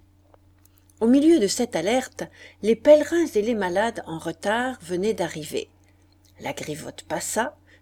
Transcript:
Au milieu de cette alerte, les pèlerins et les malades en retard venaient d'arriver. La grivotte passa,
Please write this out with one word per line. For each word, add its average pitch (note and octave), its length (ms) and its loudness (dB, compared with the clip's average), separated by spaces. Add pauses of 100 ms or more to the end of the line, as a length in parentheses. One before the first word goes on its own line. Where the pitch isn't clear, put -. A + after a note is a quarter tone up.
(1000)
Au A3 60 0
milieu C#4+ 320 6
de G3+ 80 2
cette A#3 280 -2
alerte, G3+ 480 -2 (380)
les A3 140 2
pèlerins D4+ 600 4
et G#3+ 60 2
les A3+ 140 0
malades G3+ 520 -2
en E3 100 -8
retard A#3 640 -4
venaient F3+ 320 -4
d'arriver. D#3+ 560 -6 (680)
La C3+ 140 -10
grivotte C#3+ 500 -12
passa, - 540 -6 (240)